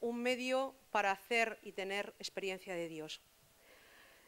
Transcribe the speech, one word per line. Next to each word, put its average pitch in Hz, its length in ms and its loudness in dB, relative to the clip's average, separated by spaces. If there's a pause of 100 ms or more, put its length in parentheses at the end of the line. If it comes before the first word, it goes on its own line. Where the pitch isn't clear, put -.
un 240 200 0
medio 254 520 2 (160)
para 202 220 4
hacer 226 500 2
y 202 100 -12
tener 196 460 -2
experiencia 190 560 -4
de 170 140 -2
Dios. 156 340 -8 (1040)